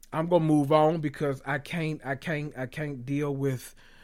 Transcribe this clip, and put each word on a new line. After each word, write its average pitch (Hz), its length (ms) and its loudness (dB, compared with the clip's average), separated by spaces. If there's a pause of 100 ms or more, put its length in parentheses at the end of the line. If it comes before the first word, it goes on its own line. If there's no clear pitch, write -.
(120)
I'm 160 160 -2
gonna 175 160 4
move 151 280 4
on 156 280 6
because 143 440 -4
I 139 140 -2
can't, 156 460 -4
I 135 100 -4
can't, 147 420 -6
I 127 100 -6
can't 143 380 -8
deal 143 300 -2
with, 139 400 -4 (300)